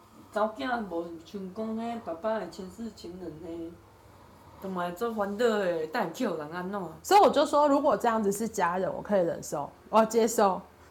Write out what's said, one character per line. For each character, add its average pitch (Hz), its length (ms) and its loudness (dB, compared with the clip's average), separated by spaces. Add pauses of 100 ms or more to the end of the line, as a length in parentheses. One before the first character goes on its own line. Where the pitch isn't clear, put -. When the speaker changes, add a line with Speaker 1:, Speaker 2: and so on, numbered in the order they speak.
(320)
Speaker 1:
查 214 120 -2
某 220 120 -2
囝 247 340 -4
无 170 140 -4 (200)
想 190 300 -12
讲 220 220 -6
呢， 226 280 -6
爸 165 100 -8
爸 220 260 -4
的 175 100 -10
前 185 180 -12
世 226 280 -12
情 175 240 -14
人 170 100 -10 (120)
呢？ 170 300 -10 (880)
都 196 60 -8
嘛 185 160 -4
会 175 80 -4
做 233 220 -4
烦 202 240 -2
恼 - 0 -
的， 196 480 2
等 240 160 -2
下 - 80 -2
去 - 140 -4
有 185 120 -2
人 151 160 -8
安 180 180 -6
怎？ 202 80 -6 (240)
Speaker 2:
所 - 140 4
以 415 40 10
我 294 100 10
就 277 160 4
说， 294 200 4
如 277 140 4
果 269 160 4
这 208 100 -2
样 226 160 2
子 196 80 2
是 202 160 -2
家 185 300 0
人， 185 180 -2
我 - 60 -8
可 208 160 0
以 185 60 4
忍 165 200 -2
受， 147 280 -6 (180)
我 220 160 8
接 226 240 4
受。 196 320 2 (300)